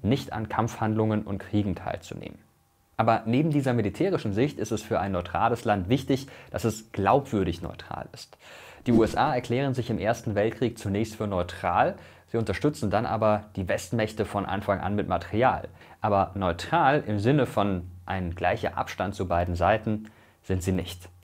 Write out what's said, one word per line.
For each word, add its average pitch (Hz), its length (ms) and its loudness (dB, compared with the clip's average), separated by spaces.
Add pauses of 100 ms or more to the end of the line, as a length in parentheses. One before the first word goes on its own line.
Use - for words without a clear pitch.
nicht 113 320 0
an 113 160 -6
Kampfhandlungen 110 720 0
und 98 140 -4
Kriegen 101 380 0
teilzunehmen. - 640 -10 (580)
Aber 113 280 4
neben 131 260 4
dieser 135 220 2
militärischen 120 600 0
Sicht 135 260 0
ist 107 120 -4
es 107 100 -2
für 98 180 -2
ein 98 140 -2
neutrales 95 500 0
Land 98 240 2
wichtig, 135 400 0 (240)
dass - 140 -4
es - 260 -2
glaubwürdig 98 720 2
neutral - 500 -10
ist. - 260 -20 (480)
Die 123 60 2
U 113 100 8
S 107 140 4
A 139 180 4
erklären 127 400 0
sich 120 160 -4
im 113 80 0
Ersten 107 380 0
Weltkrieg 113 420 0
zunächst 104 380 -2
für 107 100 -4
neutral, 98 680 0 (320)
sie 117 100 -4
unterstützen 113 540 0
dann 104 140 2
aber 107 400 2 (100)
die 92 120 -4
Westmächte 107 580 -2
von 101 200 -4
Anfang 98 360 -2
an 95 120 -2
mit 101 140 0
Material. 95 600 0 (320)
Aber 98 340 2
neutral 131 720 2
im 107 100 -2
Sinne 123 280 4
von 98 440 0 (160)
ein 90 300 -4
gleicher 92 420 0
Abstand - 380 -4
zu 92 120 -4
beiden 87 280 0
Seiten 107 560 0 (320)
sind 92 180 -2
sie 92 120 0
nicht. - 340 -6 (160)